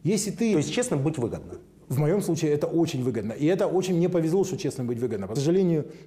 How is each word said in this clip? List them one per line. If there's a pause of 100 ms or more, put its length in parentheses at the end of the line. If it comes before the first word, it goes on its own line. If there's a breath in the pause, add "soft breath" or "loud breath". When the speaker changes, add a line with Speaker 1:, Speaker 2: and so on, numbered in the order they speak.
Speaker 1:
Если
ты
Speaker 2:
То
есть
честным
быть
выгодно? (360)
Speaker 1:
В
моём
случае
это
очень
выгодно.
И
это
очень
мне
повезло,
что
честным
быть
выгодно.
К
сожалению, (240 loud breath)